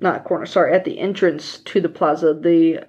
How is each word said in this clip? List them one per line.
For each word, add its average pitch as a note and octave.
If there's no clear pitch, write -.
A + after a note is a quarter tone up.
not F3+
corner, E3+
sorry, D#3+
at F#3
the -
entrance F3+
to -
the E3+
plaza. D#3
The E3